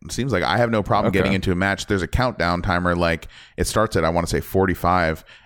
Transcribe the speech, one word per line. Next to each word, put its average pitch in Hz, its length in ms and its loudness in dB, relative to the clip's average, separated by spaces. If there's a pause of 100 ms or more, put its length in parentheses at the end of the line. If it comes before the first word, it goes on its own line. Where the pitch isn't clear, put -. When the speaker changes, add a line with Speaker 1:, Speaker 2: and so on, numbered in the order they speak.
Speaker 1:
Seems 123 240 -4
like 87 100 2
I 87 140 2
have 117 120 2
no 107 140 0
problem 104 260 2
Speaker 2:
Okay. 95 100 0
Speaker 1:
getting 95 120 2
into 95 220 0
a - 20 -2
match. 98 320 -2
There's 98 140 0
a 82 60 -4
countdown 87 540 -2
timer. 87 320 0
Like, 85 360 -2 (260)
it - 100 -2
starts 110 300 0
at, 82 80 2
I 80 60 2
wanna 85 180 0
say, 71 140 -2
forty-five, 87 840 0 (220)